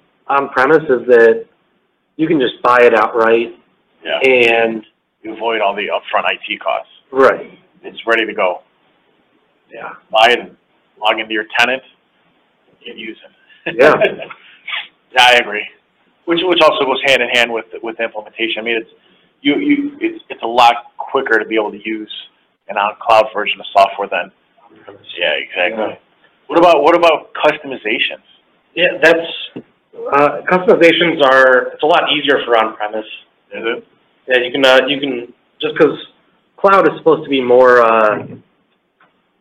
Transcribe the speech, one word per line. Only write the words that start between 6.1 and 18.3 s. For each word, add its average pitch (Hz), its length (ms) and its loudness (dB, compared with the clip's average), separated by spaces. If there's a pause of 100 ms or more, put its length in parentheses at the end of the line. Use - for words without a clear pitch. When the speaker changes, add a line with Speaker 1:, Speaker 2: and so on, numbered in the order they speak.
Speaker 2:
I 95 80 -2 (120)
T 107 120 -10
costs. - 320 -6 (200)
Speaker 1:
Right. 127 480 0 (240)
Speaker 2:
It's 95 240 -18
ready 113 200 0
to 101 80 -10
go. 92 280 -4 (1120)
Speaker 1:
Yeah. 117 220 -16 (180)
Speaker 2:
Buy 110 180 4
it 117 100 2
and 95 160 -18 (440)
log 113 180 0
into 110 140 -8
your 107 140 -6 (120)
tenant 123 240 0 (1040)
and 120 120 -20
use 110 200 -16 (480)
it. 113 120 -10
Speaker 1:
Yeah. 143 200 6
Speaker 2:
<laughs> - 60 0 (1120)
Yeah, 123 140 4
I 127 60 6
agree. 104 280 -2 (600)
Which, 170 180 -2
which 175 180 0
also 139 240 2
goes 131 220 -2
hand 127 160 2
in 120 60 -4
hand 120 240 0
with, 113 140 -8 (180)
with 113 140 -10
the 113 40 -4
implementation. - 560 -8